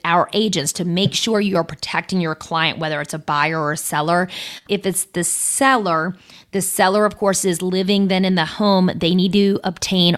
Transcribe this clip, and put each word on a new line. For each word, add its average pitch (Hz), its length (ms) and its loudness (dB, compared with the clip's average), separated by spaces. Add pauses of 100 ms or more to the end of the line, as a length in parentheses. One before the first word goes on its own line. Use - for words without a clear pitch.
our 170 260 2
agents 185 400 0
to 175 140 -4
make 180 280 0
sure 214 280 0
you 202 160 0
are 208 80 2
protecting 170 560 -4
your 160 140 -2
client, 160 440 -2
whether 156 220 -4
it's 147 120 -8
a 156 60 -8
buyer 151 400 0
or 151 140 0
a 156 40 -4
seller. 170 520 0 (400)
If 202 160 -2
it's 185 180 -2
the 175 220 -4
seller, 185 880 0 (360)
the 196 100 -2
seller, 208 440 2
of 202 120 -2
course, 196 260 0
is 180 180 0
living 190 460 2
then 185 160 2
in 190 120 2
the 160 100 2
home, 190 500 2
they 170 180 0
need 185 200 2
to 202 320 4
obtain 175 520 0